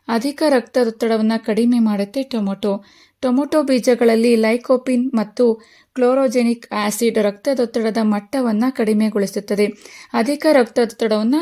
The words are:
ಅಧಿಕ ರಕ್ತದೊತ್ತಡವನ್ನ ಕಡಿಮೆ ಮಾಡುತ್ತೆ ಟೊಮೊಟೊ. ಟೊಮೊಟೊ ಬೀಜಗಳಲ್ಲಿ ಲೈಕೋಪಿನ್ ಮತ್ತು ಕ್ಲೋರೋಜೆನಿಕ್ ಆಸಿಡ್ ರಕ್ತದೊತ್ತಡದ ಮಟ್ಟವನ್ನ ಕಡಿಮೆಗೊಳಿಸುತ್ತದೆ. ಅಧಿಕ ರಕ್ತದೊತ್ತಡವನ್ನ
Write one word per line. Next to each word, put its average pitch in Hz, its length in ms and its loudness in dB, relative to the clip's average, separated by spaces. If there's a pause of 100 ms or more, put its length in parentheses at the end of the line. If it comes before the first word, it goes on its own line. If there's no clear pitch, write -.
ಅಧಿಕ 277 420 -2
ರಕ್ತದೊತ್ತಡವನ್ನ 226 880 0
ಕಡಿಮೆ 233 420 0
ಮಾಡುತ್ತೆ 208 440 -2
ಟೊಮೊಟೊ. 196 600 -4 (380)
ಟೊಮೊಟೊ 285 420 0
ಬೀಜಗಳಲ್ಲಿ 240 720 2
ಲೈಕೋಪಿನ್ 240 800 0
ಮತ್ತು 220 480 0 (340)
ಕ್ಲೋರೋಜೆನಿಕ್ 247 800 0
ಆಸಿಡ್ 208 440 -2
ರಕ್ತದೊತ್ತಡದ 226 840 -2
ಮಟ್ಟವನ್ನ 214 680 -2
ಕಡಿಮೆಗೊಳಿಸುತ್ತದೆ. 208 960 -2 (460)
ಅಧಿಕ 269 380 -2
ರಕ್ತದೊತ್ತಡವನ್ನ 226 920 0